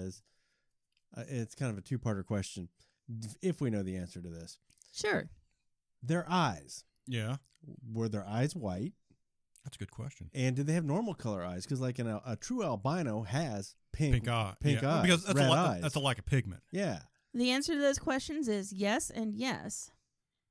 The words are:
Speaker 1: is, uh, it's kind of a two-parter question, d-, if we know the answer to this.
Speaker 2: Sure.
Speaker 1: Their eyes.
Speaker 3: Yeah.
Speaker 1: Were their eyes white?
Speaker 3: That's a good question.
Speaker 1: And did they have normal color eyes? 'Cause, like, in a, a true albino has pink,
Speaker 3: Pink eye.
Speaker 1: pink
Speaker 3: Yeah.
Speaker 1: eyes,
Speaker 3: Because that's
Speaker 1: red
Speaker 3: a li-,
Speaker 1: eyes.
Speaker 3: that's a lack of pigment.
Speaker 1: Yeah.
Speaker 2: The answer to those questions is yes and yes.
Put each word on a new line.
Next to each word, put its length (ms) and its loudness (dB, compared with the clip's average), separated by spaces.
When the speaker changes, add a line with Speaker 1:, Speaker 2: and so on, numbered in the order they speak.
Speaker 1:
is, 160 -8
uh, 120 -8
it's 260 -4
kind 160 -2
of 80 -4
a 40 -10
two-parter 440 -2
question, 420 -2
d-, 100 -6
if 180 0
we 100 2
know 140 2
the 120 -2
answer 240 -6
to 80 -10
this. 300 -14
Speaker 2:
Sure. 360 -2
Speaker 1:
Their 260 0
eyes. 560 0
Speaker 3:
Yeah. 300 -2
Speaker 1:
Were 160 0
their 180 -2
eyes 300 0
white? 360 -2
Speaker 3:
That's 120 -12
a 20 -20
good 140 -8
question. 420 -10
Speaker 1:
And 220 2
did 100 0
they 60 2
have 120 2
normal 300 0
color 300 -2
eyes? 220 -4
'Cause, 140 -2
like, 200 0
in 80 0
a, 180 -2
a 80 -2
true 300 -4
albino 580 0
has 540 -2
pink, 220 4
Speaker 3:
Pink 140 2
eye. 320 0
Speaker 1:
pink 220 4
Speaker 3:
Yeah. 140 4
Speaker 1:
eyes, 60 4
Speaker 3:
Because 220 6
that's 140 2
Speaker 1:
red 100 8
Speaker 3:
a 40 8
li-, 60 8
Speaker 1:
eyes. 240 2
Speaker 3:
that's 120 0
a 60 2
lack 180 2
of 80 -8
pigment. 360 2
Speaker 1:
Yeah. 280 0
Speaker 2:
The 180 4
answer 220 2
to 60 2
those 200 4
questions 480 -2
is 240 0
yes 380 0
and 260 -4
yes. 540 -4